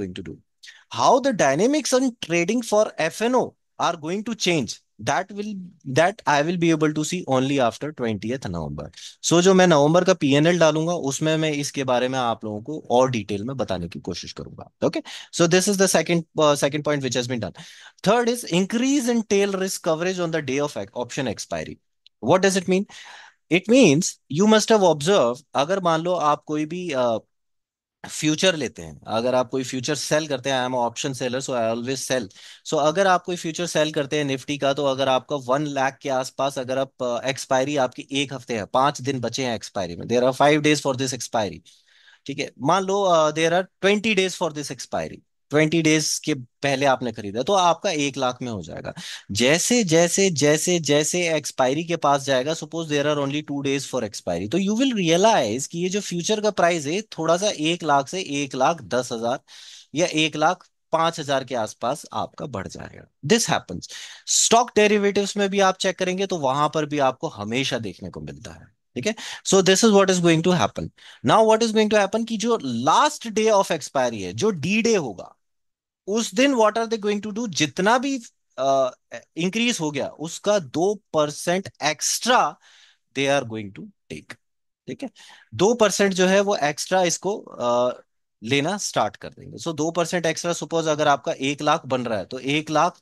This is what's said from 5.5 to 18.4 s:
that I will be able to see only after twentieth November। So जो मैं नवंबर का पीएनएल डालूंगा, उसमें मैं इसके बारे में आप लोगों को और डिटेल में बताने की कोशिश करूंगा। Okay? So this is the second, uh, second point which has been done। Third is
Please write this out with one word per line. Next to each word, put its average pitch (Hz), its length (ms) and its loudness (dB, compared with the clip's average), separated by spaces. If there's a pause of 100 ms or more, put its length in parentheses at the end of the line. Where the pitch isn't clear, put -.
that 180 300 2
I 143 140 4
will 175 180 -2
be 165 160 2
able 151 180 2
to 151 100 -2
see 180 240 -6
only 131 320 2
after 127 320 -2
twentieth 113 540 -6
November। 76 420 -8 (360)
So 165 160 4
जो 185 140 6
मैं 185 120 8
नवंबर 160 380 6
का 185 100 4
पीएनएल 156 440 4
डालूंगा, 160 340 2
उसमें 156 440 -2
मैं 156 160 0
इसके 143 320 -4
बारे 127 240 0
में 131 100 -4
आप 117 260 -2
लोगों 107 180 -8
को 151 280 -12
और 127 200 4
डिटेल 104 340 -4
में 135 120 -8
बताने 92 320 -4
की - 120 -12
कोशिश - 320 -10
करूंगा। - 380 -16 (140)
Okay? 170 180 0 (320)
So 170 140 4
this 185 200 2
is 202 100 0
the 190 180 4
second, 170 280 2 (160)
uh, 147 240 4
second 147 200 -2
point 147 220 -2
which 120 100 -2
has 123 140 -2
been 117 140 -4
done। 87 120 -8 (480)
Third 233 240 2
is 240 240 -4